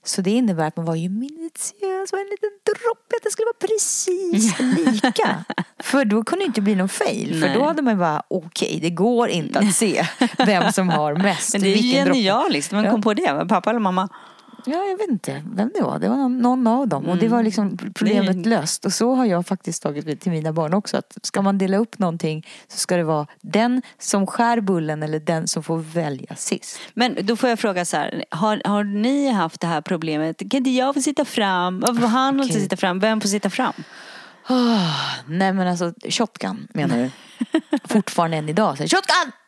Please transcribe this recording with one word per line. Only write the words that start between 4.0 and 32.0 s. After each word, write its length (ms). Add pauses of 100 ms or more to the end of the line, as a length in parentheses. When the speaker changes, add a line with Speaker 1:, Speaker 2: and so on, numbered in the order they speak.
Speaker 2:
<laughs> 340
Speaker 1:
lika. 520 (340)
För 260
då 200
kunde 200
det 20
inte 140
bli 140
någon 140
fail. 520
För 80
Speaker 2:
Nej. 100
Speaker 1:
då 60
hade 180
man 120
ju 60
bara, 280
"Okej, 540
det 80
går 380
inte 300
att 160
se 320 (160)
Speaker 2:
<laughs> 240
Speaker 1:
vem 260
som 160
har 260
mest." 380
Speaker 2:
Men 100
det 60
är 80
ju 60
Speaker 1:
Vilken 220
droppe. 140
Speaker 2:
genialiskt. 540
Vem 120
Speaker 1:
Ja. 60
Speaker 2:
kom 120
på 120
det? 180
Var 120
pappa 260
eller 100
mamma? 280 (580)
Speaker 1:
Ja, 180
jag 140
vet 100
inte 340 (120)
vem 200
det 80
var. 160
Det 100
var 80
någon, 220
någon 280
av 220
dem. 200
Och 80
det 120
var 100
Speaker 2:
Mm. 60
Speaker 1:
liksom 320 (180)
problemet 420
Speaker 2:
Nej. 80
Speaker 1:
löst. 400
Och 80
så 220
har 100
jag 220
faktiskt 360
tagit 240
det 100
till 160
mina 200
barn 220
också. 220
Att 260
ska 200
man 160
dela 180
upp 220
någonting 480 (220)
så 100
ska 180
det 80
vara 220 (140)
den 420 (160)
som 280
skär 340
bullen 420
eller 180
den 280
som 140
får 160
välja 580
sist. 420 (160)
Speaker 2:
Men 280
då 140
får 120
jag 100
fråga 260
så 120
här. 340
Har, 340
har 200
ni 480
haft 280
det 60
här 140
problemet? 580 (120)
Kan 80
inte 120
jag 240
få 60
sitta 240
fram? 560
Varför 200